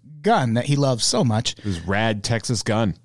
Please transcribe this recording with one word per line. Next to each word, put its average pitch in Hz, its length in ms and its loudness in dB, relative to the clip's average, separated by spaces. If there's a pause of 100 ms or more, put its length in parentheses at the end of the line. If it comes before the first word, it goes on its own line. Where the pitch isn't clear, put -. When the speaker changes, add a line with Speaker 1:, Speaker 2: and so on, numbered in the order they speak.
(240)
Speaker 1:
gun 151 320 2
that 120 100 0
he 143 100 2
loves 135 300 0
so 220 180 2
much. 113 380 0
Speaker 2:
His 95 200 -4
rad 104 420 0
Texas 117 400 -2
gun. 110 420 0